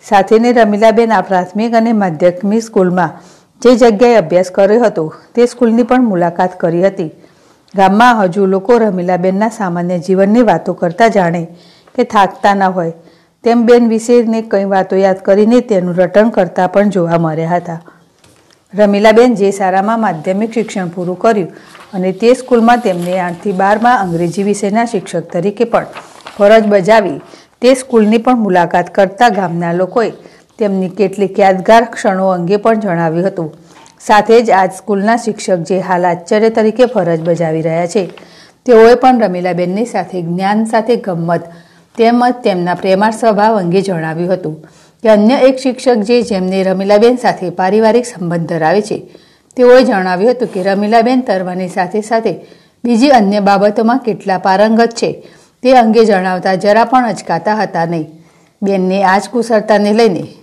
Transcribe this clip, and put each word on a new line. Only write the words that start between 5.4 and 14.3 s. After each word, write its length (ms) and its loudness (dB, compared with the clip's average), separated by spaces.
સ્કૂલની 360 0
પણ 300 0
મુલાકાત 420 -2
કરી 300 -2
હતી. 260 -4
ગામમાં 440 4
હજુ 300 0
લોકો 300 0
રમીલાબેનના 760 -2
સામાન્ય 480 -4
જીવનની 500 2
વાતો 240 0
કરતા 360 0
જાણે 380 -2
કે 100 0
થાકતા 480 0
ન 140 -2
હોય 260 -4
તેમ 220 2
બેન 240 4
વિશેને 540 0